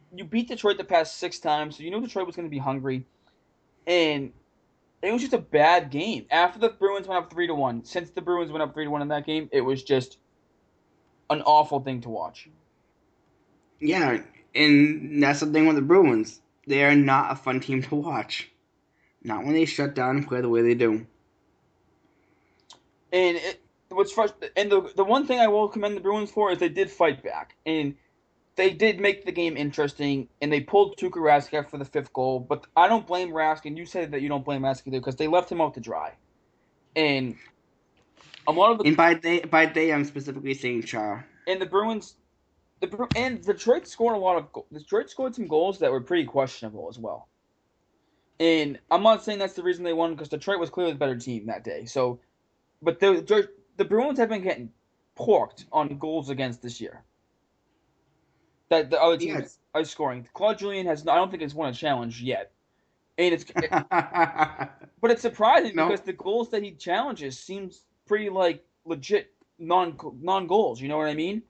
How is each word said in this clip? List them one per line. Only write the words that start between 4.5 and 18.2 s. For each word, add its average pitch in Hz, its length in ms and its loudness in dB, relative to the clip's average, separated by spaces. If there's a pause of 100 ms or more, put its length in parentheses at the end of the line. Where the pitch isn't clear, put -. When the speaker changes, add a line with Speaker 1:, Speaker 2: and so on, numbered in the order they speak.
Speaker 1:
it 196 100 -2
was 240 100 0
just 269 120 -2
a 220 40 2
bad 156 520 4
game. 151 400 -6
After 175 280 2
the 226 100 2
Bruins 196 380 -2
went 180 180 -2
up - 80 -20
three 170 140 -2
to 165 80 -4
one, 123 300 -2
since 170 260 -6
the 185 100 -10
Bruins 170 320 -2
went 156 100 -4
up 139 120 -4
three 156 100 -6
to 147 60 -6
one 147 120 -2
in 143 60 -6
that 147 180 -4
game, 156 260 -4
it 135 80 2
was 131 220 -2
just 131 360 0 (1120)
an 151 120 -2
awful 151 380 4
thing 131 200 -6
to 120 80 -14
watch. 87 400 -10 (1300)
Speaker 2:
Yeah, 151 400 0 (340)
and 147 680 4
that's 143 180 2
the 160 60 0
thing 156 200 4
with 156 100 6
the 139 60 2
Bruins. 139 580 4 (260)
They 143 180 2
are 143 120 6
not 135 360 4
a 135 40 -6
fun 131 240 -4
team 131 220 -2
to 139 120 -6
watch. 147 560 -6 (720)